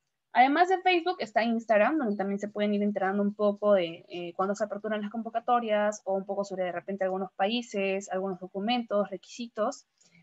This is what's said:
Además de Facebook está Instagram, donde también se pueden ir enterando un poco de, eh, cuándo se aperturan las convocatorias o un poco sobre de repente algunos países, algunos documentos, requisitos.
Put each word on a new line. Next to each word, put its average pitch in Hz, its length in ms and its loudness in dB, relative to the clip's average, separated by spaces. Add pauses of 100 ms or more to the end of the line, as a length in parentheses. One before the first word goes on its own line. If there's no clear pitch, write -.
(340)
Además 285 360 6
de 370 120 2
Facebook 359 380 2
está 226 240 0
Instagram, 226 540 2
donde 220 180 0
también 196 240 -2
se 208 80 -6
pueden 208 260 -2
ir 202 100 0
enterando 202 380 0
un 202 120 0
poco 208 400 2
de, 175 340 0
eh, 175 260 -10
cuándo 196 220 -2
se 220 80 -4
aperturan 208 380 -4
las 208 100 -8
convocatorias 226 920 0
o 190 80 -2
un 196 120 -2
poco 196 200 -4
sobre 185 200 -4
de 175 60 -4
repente 190 320 -6
algunos 190 300 -4
países, 196 760 -2
algunos 190 300 -4
documentos, 202 680 -2
requisitos. 233 800 -8 (360)